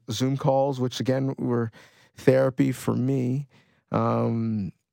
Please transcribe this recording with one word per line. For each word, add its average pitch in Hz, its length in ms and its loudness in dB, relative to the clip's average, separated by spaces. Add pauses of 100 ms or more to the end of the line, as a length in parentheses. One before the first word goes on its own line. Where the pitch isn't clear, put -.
(100)
Zoom 127 260 -2
calls, 135 440 0
which 127 180 -4
again 131 400 0
were 120 320 0 (460)
therapy 131 560 2
for 123 240 -2
me. 131 500 0 (460)
Um, 113 800 0 (200)